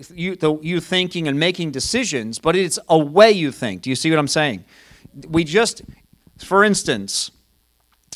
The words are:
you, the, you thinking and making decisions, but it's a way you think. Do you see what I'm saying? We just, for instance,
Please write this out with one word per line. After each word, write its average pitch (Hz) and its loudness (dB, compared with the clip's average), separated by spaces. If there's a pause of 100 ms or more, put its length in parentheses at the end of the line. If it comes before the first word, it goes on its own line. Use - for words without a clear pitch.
(140)
you, 175 -6
the, 156 0
you 170 -4
thinking 180 -2
and 143 0
making 170 -2
decisions, 131 -4
but 165 0
it's 185 -2 (100)
a 160 6
way 160 6
you 165 0
think. 101 -6
Do - -8
you 131 0
see 160 -2
what 160 4
I'm 143 0
saying? 135 -2 (640)
We 165 0
just, 196 0 (560)
for 196 2
instance, 156 -2 (840)